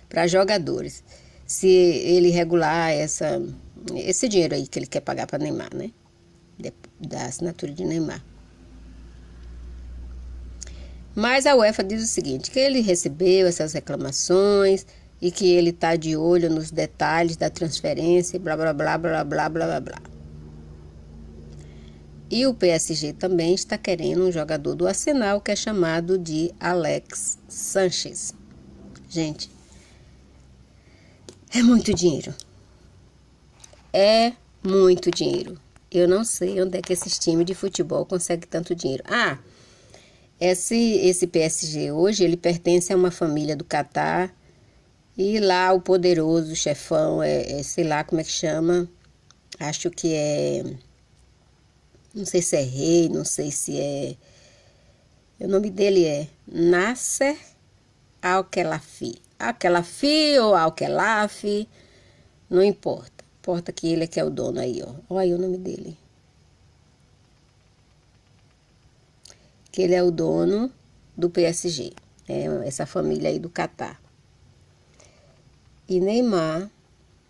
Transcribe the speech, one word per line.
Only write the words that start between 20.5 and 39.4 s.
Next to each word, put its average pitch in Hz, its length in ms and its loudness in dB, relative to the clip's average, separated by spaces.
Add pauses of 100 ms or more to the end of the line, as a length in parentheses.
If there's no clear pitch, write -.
E 233 160 2
o 262 80 4
P 190 140 2
S 165 260 2
G 151 180 -4
também 180 440 2
está - 200 -4
querendo 170 480 -2
um 185 80 2
jogador 151 440 -4
do 165 100 -2
Arsenal, 208 560 0
que - 100 -4
é 202 40 0
chamado 175 600 0
de 165 440 -2
Alex 165 880 -4
Sanchez. - 840 -4 (760)
Gente, 160 400 -6 (2000)
é 240 120 2
muito 233 300 6
dinheiro. 170 420 0 (1600)
É 226 420 4 (300)
muito 185 460 4
dinheiro. 160 500 -4 (320)
Eu 175 160 4
não 196 160 4
sei 190 380 -2
onde 185 160 -2
é 190 60 -6
que 185 100 -2
esses - 240 -4
times 170 300 0
de 185 80 -4
futebol 170 500 -4
conseguem 170 420 -4
tanto 170 280 -6
dinheiro. 135 320 -6
Ah, 202 320 -2 (1000)